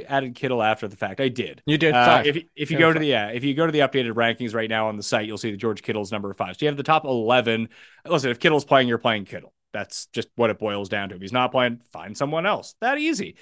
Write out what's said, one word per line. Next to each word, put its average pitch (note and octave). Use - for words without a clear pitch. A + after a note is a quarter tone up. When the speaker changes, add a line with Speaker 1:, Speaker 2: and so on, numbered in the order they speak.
Speaker 1:
added C3+
Kittle B2+
after A2
the F#2+
fact. G2+
I C3+
did. A2
Speaker 2:
You D3
did, D3+
Speaker 1:
Uh, B2+
Speaker 2:
five. B2
Speaker 1:
if, D3
if D3
you D#3
Speaker 2:
Yeah, D3
Speaker 1:
go E3
to D#3+
Speaker 2:
five. D#3+
Speaker 1:
the, D#3
yeah, G#2+
if B2
you C#3
go D#3+
to D#3
the D3+
updated C3
rankings A#2
right A2
now A2
on G#2+
the G2+
site, G#2+
you'll A2
see A2+
that G2+
George G#2+
Kittle's G#2
number G2+
five. F#2
So -
you D3
have D3
the C#3
top D#3
eleven. A#2
Listen, C#3
if A#2+
Kittle's D3+
playing, C3
you're A#2
playing G#2+
Kittle. -
That's -
just -
what A#2
it G2+
boils G2+
down G2
to. G2+
If F2+
he's G2
not B2+
playing, B2
find F#2
someone D#3
else. F#3
That C4
easy. D4+